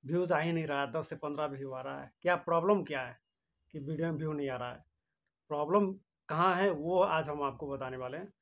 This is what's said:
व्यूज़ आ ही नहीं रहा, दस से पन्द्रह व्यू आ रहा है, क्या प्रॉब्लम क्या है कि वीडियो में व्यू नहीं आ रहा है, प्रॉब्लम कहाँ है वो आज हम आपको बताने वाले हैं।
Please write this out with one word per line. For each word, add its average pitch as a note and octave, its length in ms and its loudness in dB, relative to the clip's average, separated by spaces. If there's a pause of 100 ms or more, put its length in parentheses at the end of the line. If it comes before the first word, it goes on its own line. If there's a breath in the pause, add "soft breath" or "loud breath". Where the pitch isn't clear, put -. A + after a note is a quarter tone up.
व्यूज़ E3+ 300 0
आ D3+ 60 6
ही E3 120 0
नहीं D#3+ 160 0
रहा, C#3+ 200 0
दस D#3+ 220 -6
से D#3+ 80 -8
पन्द्रह D3 300 -4
व्यू C3+ 240 -8
आ C3 100 -10
रहा C#3 200 -8
है, C3+ 100 -16 (100)
क्या F3+ 220 4
प्रॉब्लम F3 400 4
क्या C#3 180 -4
है A#2+ 160 -10 (560)
कि D#3 80 -10
वीडियो D#3+ 300 -2
में D3+ 60 -4
व्यू D#3 160 -4
नहीं C#3+ 160 -4
आ B2+ 80 -4
रहा B2 140 -6
है, - 120 -16 (680)
प्रॉब्लम F3 420 4 (380)
कहाँ F3 260 4
है F#3+ 160 4
वो E3+ 300 2
आज D#3+ 280 2
हम D3 140 -2
आपको C3+ 260 -4
बताने C3 280 -6
वाले B2+ 200 -8
हैं। G3 140 -12 (100)